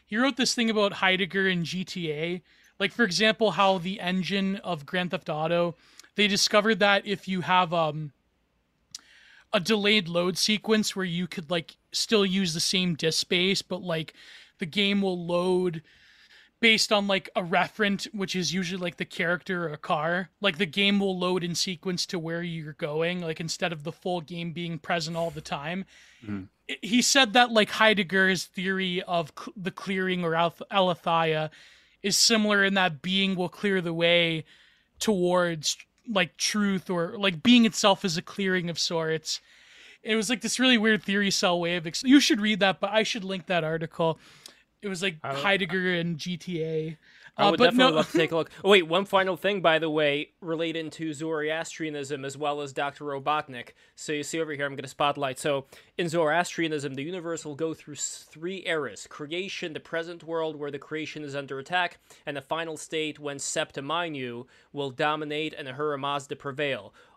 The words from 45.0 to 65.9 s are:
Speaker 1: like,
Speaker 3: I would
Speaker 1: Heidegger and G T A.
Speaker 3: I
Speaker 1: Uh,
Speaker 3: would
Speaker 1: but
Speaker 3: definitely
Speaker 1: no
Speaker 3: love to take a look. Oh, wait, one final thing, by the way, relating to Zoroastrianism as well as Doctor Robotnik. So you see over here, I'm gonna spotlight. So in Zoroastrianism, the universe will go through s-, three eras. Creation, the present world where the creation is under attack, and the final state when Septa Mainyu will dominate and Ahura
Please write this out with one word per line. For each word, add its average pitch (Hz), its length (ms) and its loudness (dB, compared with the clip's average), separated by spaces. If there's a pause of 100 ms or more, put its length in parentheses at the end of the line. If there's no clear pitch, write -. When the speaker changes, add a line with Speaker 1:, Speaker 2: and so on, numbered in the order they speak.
Speaker 1:
like, 185 220 -2
Speaker 3:
I 135 100 -4
would 139 120 -4
Speaker 1:
Heidegger 185 500 0
and 170 240 -2
G 180 180 -6
T 165 280 -6
A. 160 340 -4 (380)
Speaker 3:
I - 100 2
Speaker 1:
Uh, 202 60 6
Speaker 3:
would 165 60 2
Speaker 1:
but 240 80 6
Speaker 3:
definitely 247 260 6
Speaker 1:
no 156 60 0
Speaker 3:
love 156 120 0
to - 80 2
take 160 140 2
a 165 40 0
look. 156 140 -2 (140)
Oh, 196 60 6
wait, 196 180 8
one 180 160 2
final 190 320 2
thing, 196 260 0
by 160 160 6
the 160 100 0
way, 151 420 2 (100)
relating 160 500 -4
to 160 240 -8
Zoroastrianism 151 1080 -6
as 135 120 -10
well 147 240 -2
as 143 120 -8
Doctor 143 320 -4
Robotnik. 139 640 -4 (240)
So - 180 -8
you 147 120 -2
see 160 160 -4
over 156 120 -4
here, 143 140 -4
I'm 139 80 -8
gonna 135 140 -10
spotlight. 139 500 -2
So 139 280 -2 (300)
in 175 120 -2
Zoroastrianism, 156 840 0
the 139 100 -8
universe 165 400 -8
will 151 100 -10
go 160 200 -4
through 147 200 -16
s-, - 340 -10
three 180 380 -10
eras. 143 420 -4
Creation, 170 640 -8
the 143 80 -10
present 170 440 -8
world 160 320 -4
where 143 160 -8
the 143 80 -8
creation 151 420 -8
is 143 140 -8
under 135 240 -8
attack, 175 380 -2 (280)
and 143 100 -6
the 135 60 -8
final 160 340 -6
state 151 440 -6
when 143 180 -8
Septa 156 440 -4
Mainyu 139 640 -6 (260)
will 139 180 -6
dominate 151 640 -2
and 143 140 -12
Ahura 147 280 -4